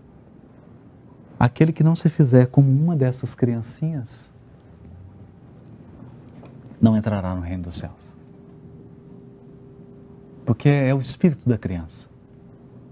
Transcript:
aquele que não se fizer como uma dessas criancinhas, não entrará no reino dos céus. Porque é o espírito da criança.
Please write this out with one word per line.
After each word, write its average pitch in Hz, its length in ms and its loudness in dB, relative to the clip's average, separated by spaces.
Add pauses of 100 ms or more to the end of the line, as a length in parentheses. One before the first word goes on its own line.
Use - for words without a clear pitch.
(1400)
aquele 156 360 2
que - 100 -2
não 160 140 2
se - 120 0
fizer 127 380 4
como 139 240 4
uma 156 240 2
dessas 127 400 -2
criancinhas, 120 960 -6 (2500)
não 113 160 4
entrará 101 380 -4
no 90 60 -8
reino 87 240 -8
dos 85 140 -12
céus. - 380 -16 (2250)
Porque 120 240 0
é 139 260 2
o 135 60 -2
espírito - 480 -2
da 117 100 2
criança. 85 500 -10 (840)